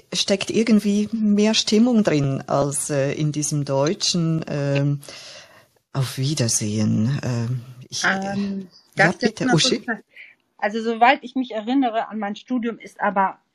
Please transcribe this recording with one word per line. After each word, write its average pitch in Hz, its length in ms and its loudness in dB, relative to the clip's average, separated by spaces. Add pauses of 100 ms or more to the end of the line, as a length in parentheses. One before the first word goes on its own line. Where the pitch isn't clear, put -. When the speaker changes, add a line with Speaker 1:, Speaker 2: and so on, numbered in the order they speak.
(120)
Speaker 1:
steckt - 380 -2
irgendwie 208 640 2
mehr 214 420 2
Stimmung 220 500 4
drin 143 440 2
als, 143 420 0
äh, 143 240 0
in 151 180 -2
diesem 147 340 -2
deutschen, 160 840 0
ähm, 143 540 0 (920)
Auf 135 240 -4
Wiedersehen. 113 1040 0
Ähm, 120 380 -2 (280)
ich, - 140 -6
äh, 190 300 -2
Speaker 2:
Ähm, 196 340 -4 (280)
Speaker 1:
ja, 190 100 4
Speaker 2:
darf 185 100 2
ich - 60 -10
jetzt 226 100 0
Speaker 1:
bitte, - 140 -6
Speaker 2:
mal 254 60 2
kurz 156 140 4
Speaker 1:
Uschi. - 200 -2
Speaker 2:
sagen? 226 180 -6 (540)
Also, 214 240 -2
soweit 233 400 4
ich - 140 -16
mich 254 160 -2
erinnere 226 560 0
an 208 100 -10
mein 208 180 -4
Studium, 233 440 -6
ist - 220 -14
aber 190 360 2 (180)